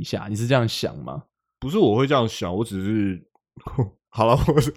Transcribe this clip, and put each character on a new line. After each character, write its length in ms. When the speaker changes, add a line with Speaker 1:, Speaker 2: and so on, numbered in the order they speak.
Speaker 1:
一 20
下， 280
你 60
是 100
这 80
样 120
想 380
吗？ 200
Speaker 2:
不 80
是 80
我 180
会 120
这 80
样 120
想， 300
我 80
只 180
是， 400
<laughs> 440
好 160
了， 100
我， 200